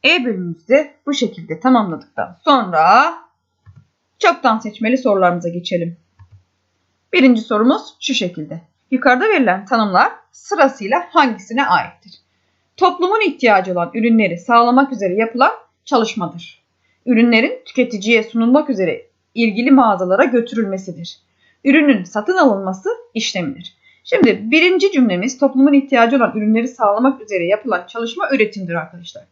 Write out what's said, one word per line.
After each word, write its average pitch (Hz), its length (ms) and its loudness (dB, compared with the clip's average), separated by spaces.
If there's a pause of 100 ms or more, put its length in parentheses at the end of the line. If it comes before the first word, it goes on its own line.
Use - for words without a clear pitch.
E 294 200 2
bölümümüzü 185 440 -8
de 294 260 2 (120)
bu 285 80 -2
şekilde 165 460 -6
tamamladıktan 214 840 -2
sonra 226 680 2 (1040)
çoktan 269 400 0
seçmeli 220 400 -4
sorularımıza 180 500 0
geçelim. 170 480 -6 (1160)
Birinci 254 280 4
sorumuz 240 600 -2
şu 269 140 -6
şekilde. 165 460 -8 (300)
Yukarıda 254 340 0
verilen 233 400 0
tanımlar 220 480 0 (200)
sırasıyla 269 760 -2
hangisine 247 560 -2
aittir? - 460 -4 (640)
Toplumun 359 440 0
ihtiyacı 208 520 2
olan 175 220 -4
ürünleri 220 440 0
sağlamak 247 540 2
üzere 190 220 -4
yapılan 226 380 0 (320)
çalışmadır. 208 800 -4 (440)
Ürünlerin 240 580 0
tüketiciye 226 580 -2
sunulmak 240 480 0
üzere 185 360 -4 (280)
ilgili 226 360 0
mağazalara 208 540 4
götürülmesidir. 196 960 -4 (460)
Ürünün 277 400 2
satın 214 320 -4
alınması 196 520 0 (260)
işlemidir. 180 600 -8 (280)
Şimdi 220 460 0
birinci 370 420 2
cümlemiz 233 460 0
toplumun 269 340 2
ihtiyacı 269 440 2
olan 233 200 2
ürünleri 220 320 0
sağlamak 240 540 0
üzere 185 240 -4
yapılan 196 400 -2
çalışma 233 440 -8
üretimdir 208 440 -4
arkadaşlar. 170 580 -12